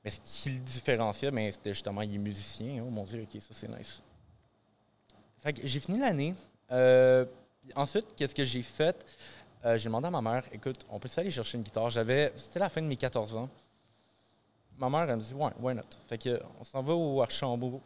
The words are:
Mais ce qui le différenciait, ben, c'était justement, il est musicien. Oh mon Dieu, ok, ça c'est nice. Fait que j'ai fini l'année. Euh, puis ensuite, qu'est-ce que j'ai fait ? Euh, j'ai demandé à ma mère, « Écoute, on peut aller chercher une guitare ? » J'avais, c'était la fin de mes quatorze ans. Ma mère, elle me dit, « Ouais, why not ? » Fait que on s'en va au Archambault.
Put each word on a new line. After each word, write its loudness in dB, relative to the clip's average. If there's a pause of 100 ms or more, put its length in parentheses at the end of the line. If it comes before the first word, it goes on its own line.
Mais -6
ce -6
qui -6
le -6
différenciait, 0
ben, 0
c'était -6
justement, -4
il -4
est -4
musicien. -6
Oh -8
mon -4
Dieu, -10
ok, -14
ça -20
c'est -12
nice. -12 (1400)
Fait -4
que -8
j'ai -2
fini -2
l'année. 2 (380)
Euh, 8 (380)
puis -20
ensuite, 0 (100)
qu'est-ce -2
que 0
j'ai 0
fait ? 0 (680)
Euh, 6
j'ai -2
demandé 0
à 0
ma 0
mère, « 2 (100)
Écoute, -6
on -8
peut -8 (100)
aller 0
chercher -4
une -2
guitare ? » 0
J'avais, 4
c'était -8
la 2
fin -2
de -2
mes 0
quatorze -2
ans. -4 (1300)
Ma -2
mère, 2
elle 0
me -6
dit, « -10
Ouais, -2
why -2
not ? » -6 (260)
Fait -6
que -2 (180)
on -14
s'en -6
va 0
au 2
Archambault. 0